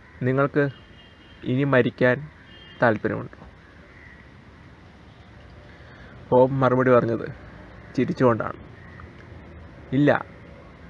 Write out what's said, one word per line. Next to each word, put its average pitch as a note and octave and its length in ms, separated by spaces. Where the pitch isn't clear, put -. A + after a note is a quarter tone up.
"നിങ്ങൾക്ക് C#3 460
ഇനി B2+ 200
മരിക്കാൻ B2+ 640
താല്പര്യമുണ്ടോ?" A2+ 680
ഹോബ് C3 220
മറുപടി B2+ 380
പറഞ്ഞത് A#2 400
ചിരിച്ചുകൊണ്ടാണ്, B2+ 640
"ഇല്ല, C3+ 340